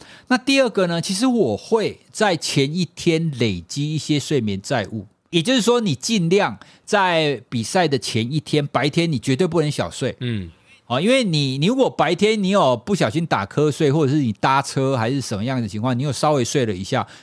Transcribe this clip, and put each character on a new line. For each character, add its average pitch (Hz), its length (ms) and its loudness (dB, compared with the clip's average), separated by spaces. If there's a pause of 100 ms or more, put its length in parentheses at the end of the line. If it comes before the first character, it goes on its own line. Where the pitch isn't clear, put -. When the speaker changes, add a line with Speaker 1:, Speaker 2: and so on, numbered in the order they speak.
(280)
Speaker 1:
那 254 100 2
第 269 240 0
二 247 80 0
个 190 160 0
呢， 170 120 -2
其 185 140 -4
实 202 140 0
我 208 280 2
会 180 460 -2 (100)
在 202 240 0
前 143 400 0
一 175 200 0
天 165 440 0
累 107 220 0
积 147 340 -4
一 156 40 -2
些 147 200 0
睡 143 220 0
眠 104 220 -2
债 113 280 -2
务， 104 160 -8 (220)
也 165 140 0
就 240 120 2
是 254 60 2
说 240 220 2
你 180 120 0
尽 180 360 -2
量 175 280 2 (280)
在 165 640 0
比 120 120 -2
赛 - 240 0
的 139 120 0
前 120 340 -2
一 156 80 -2
天， 147 260 0
白 135 220 0
天 165 240 0
你 135 60 0
绝 131 180 0
对 185 100 2
不 170 140 0
能 151 100 0
小 90 200 -4
睡。 - 300 -6
Speaker 2:
嗯。 107 300 -6 (360)
Speaker 1:
哦， 127 140 0
因 185 80 2
为 262 140 4
你， 147 360 0
你 147 80 2
如 247 100 2
果 254 120 4
白 151 260 0
天 208 280 2
你 185 60 0
有 165 280 4
不 190 200 -2
小 147 120 2
心 156 160 -2
打 127 220 0
瞌 147 240 0
睡， 143 220 2
或 156 120 2
者 131 80 2
是 151 60 2
你 123 140 2
搭 135 280 2
车 135 360 -2
还 113 120 -2
是 139 120 -2
什 117 160 -6
么 98 80 -4
样 131 180 -2
的 107 60 -4
情 104 120 -8
况， 127 160 -2
你 123 60 -2
有 147 80 -2
稍 156 220 0
微 135 120 0
睡 127 220 0
了 104 80 -2
一 92 80 -6
下， 113 240 -2 (160)